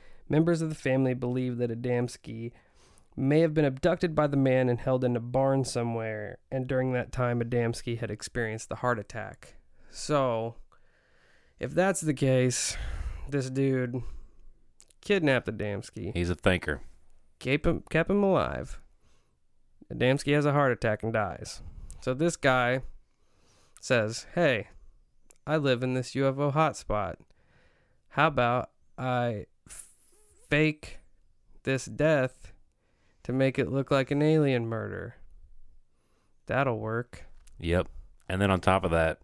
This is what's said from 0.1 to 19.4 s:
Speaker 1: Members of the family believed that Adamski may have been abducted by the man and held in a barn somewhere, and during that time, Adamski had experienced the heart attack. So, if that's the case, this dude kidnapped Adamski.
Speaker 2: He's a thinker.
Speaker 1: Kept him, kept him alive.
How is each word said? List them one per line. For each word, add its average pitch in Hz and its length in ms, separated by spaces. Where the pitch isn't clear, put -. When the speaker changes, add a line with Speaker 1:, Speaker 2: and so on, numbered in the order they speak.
Speaker 1:
Members 160 340
of 160 80
the 156 60
family 131 380
believed 123 460
that 120 120
Adamski 120 800
may 139 240
have 160 140
been 151 120
abducted 165 500
by 151 120
the 143 100
man 131 320
and 120 100
held 131 240
in 120 120
a 117 60
barn 135 420
somewhere, 113 760
and 131 160
during 131 260
that 123 180
time, 120 300
Adamski 117 580
had 113 120
experienced 110 580
the - 60
heart 120 240
attack. - 560
So, 117 680
if 135 140
that's 190 280
the 156 120
case, 127 600
this 135 200
dude 131 520
kidnapped 151 460
Adamski. 104 680
Speaker 2:
He's 87 160
a 87 60
thinker. 87 460
Speaker 1:
Kept 135 260
him, - 240
kept 165 200
him 202 140
alive. 123 560